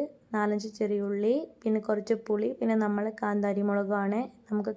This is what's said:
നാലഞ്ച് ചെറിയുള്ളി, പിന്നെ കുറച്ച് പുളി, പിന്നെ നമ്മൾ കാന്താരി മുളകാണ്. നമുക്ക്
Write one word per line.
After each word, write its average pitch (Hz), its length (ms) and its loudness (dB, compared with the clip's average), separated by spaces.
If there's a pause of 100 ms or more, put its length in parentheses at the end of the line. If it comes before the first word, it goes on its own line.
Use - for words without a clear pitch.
(380)
നാലഞ്ച് 208 420 0
ചെറിയുള്ളി, 208 560 2 (260)
പിന്നെ 220 280 2
കുറച്ച് 208 260 0 (100)
പുളി, 214 320 0
പിന്നെ 226 280 2
നമ്മൾ 208 200 0 (160)
കാന്താരി 202 480 0
മുളകാണ്. 202 500 0 (300)
നമുക്ക് 208 260 -2